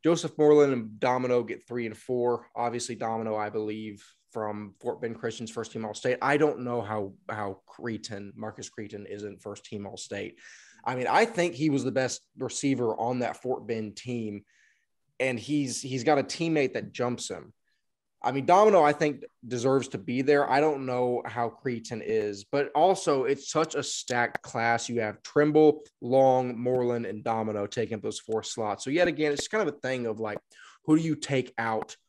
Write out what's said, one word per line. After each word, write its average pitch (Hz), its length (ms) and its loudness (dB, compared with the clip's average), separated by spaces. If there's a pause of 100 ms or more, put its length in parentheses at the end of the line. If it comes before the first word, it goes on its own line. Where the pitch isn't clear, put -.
Joseph 165 320 2
Moreland 147 380 8
and 110 260 -6
Domino 123 440 2
get - 240 -10
three 120 180 -6
and 110 100 -8
four. 120 600 -2
Obviously, 117 400 -4
Domino, 113 400 -4
I 107 160 -4
believe, 107 520 -6 (280)
from 104 480 -6
Fort 117 200 -6
Bend 117 200 -8
Christian's 113 320 -8
first 113 200 -8
team 113 140 -8
All-State. 123 380 -4
I 143 140 2
don't 147 240 2
know 123 200 -4
how, 101 320 -4 (160)
how 101 380 -6
Creighton, 101 680 -10
Marcus 110 320 -12
Creighton 101 380 -14
isn't 101 380 -12
first 101 200 -12
team 101 220 -10
All-State. 101 540 -10 (440)
I 127 120 -4
mean, 127 100 -2
I 175 200 4
think 175 280 -2
he 151 160 0
was 139 140 0
the 131 80 -2
best 127 300 -2 (180)
receiver 123 600 -2
on 123 200 -2
that - 240 -4
Fort 123 240 -6
Bend 110 280 -6
team, 110 480 -8 (760)
and 127 200 -2
he's, 139 400 -4
he's 127 240 -6
got 151 140 4
a 135 60 2
teammate 151 500 0
that 104 200 -6
jumps 123 360 -4
him. 87 240 -12 (680)
I 123 80 0
mean, 135 140 -2
Domino, 190 380 8
I 147 100 6
think, 147 300 -2 (240)
deserves 127 400 2
to - 100 -8
be 120 240 -2
there. 143 260 6
I 135 120 4
don't 143 260 2
know 123 400 0
how 117 240 -2
Creighton 117 560 -6
is, 104 380 0
but 143 320 -2
also 160 480 4
it's 135 260 -2
such 156 240 0
a 123 80 -2
stacked - 600 -2
class. 117 440 0
You 117 140 -2
have 107 220 -6
Trimble, 151 580 6 (200)
Long, 127 540 4
Moreland, 120 520 0
and 104 160 -8
Domino 110 420 -2
taking 110 300 -4
up 101 80 -10
those 110 160 -6
four 110 240 -4
slots. 107 400 -6
So 131 80 -6
yet 175 160 2
again, 151 240 0
it's 143 160 -4
kind 214 200 -2
of 143 60 -4
a - 60 -16
thing 127 260 -4
of, 110 140 -4
like, 107 180 -6 (480)
who 156 120 6
do 165 40 4
you 160 140 0
take 135 420 -2
out 113 380 -4 (140)